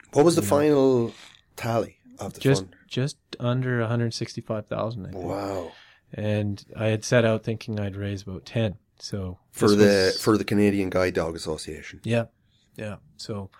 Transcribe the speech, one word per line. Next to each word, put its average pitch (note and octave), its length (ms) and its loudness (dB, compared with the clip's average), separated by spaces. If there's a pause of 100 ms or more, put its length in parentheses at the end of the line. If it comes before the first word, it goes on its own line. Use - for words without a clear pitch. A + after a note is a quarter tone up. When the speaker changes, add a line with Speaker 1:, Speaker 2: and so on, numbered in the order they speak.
(120)
Speaker 1:
What D3 140 6
was E3+ 100 6
the D#3 60 2
Speaker 2:
You G2+ 40 2
know? G2+ 40 -2
Speaker 1:
final C3+ 640 4 (420)
tally A2+ 420 -2 (220)
of - 140 -10
the - 80 -18
Speaker 2:
Just, C#3 220 2
Speaker 1:
fund? F#2+ 120 -18 (120)
Speaker 2:
just C3+ 300 -4 (220)
under B2 400 -2
a A2+ 80 0
hundred A#2 260 0
sixty-five A2+ 540 -8
thousand, G#2+ 380 -6
I F#2 60 -12
think. F#2 120 -10
Speaker 1:
Wow. F#2+ 480 -6 (420)
Speaker 2:
And G#2 500 -4 (120)
I A2 120 -2
had A2 180 -2
set B2 200 4
out A2 180 0
thinking A2 360 -6
I'd G2+ 160 -6
raise G2+ 280 -6
about F#2 220 -12
ten. A2+ 300 -2 (240)
So F#2 400 -8 (120)
Speaker 1:
For - 180 2
Speaker 2:
this G#2 80 6
Speaker 1:
the, G2+ 360 6
Speaker 2:
was - 80 -8
Speaker 1:
for A2 160 4
the F#2+ 60 -2
Canadian G2+ 460 2
Guide F#2 240 0
Dog E2 220 -2
Association. D2+ 680 -10
Speaker 2:
Yeah. A#2 220 0 (500)
Yeah. G#2 200 -10 (220)
So, G2+ 420 -10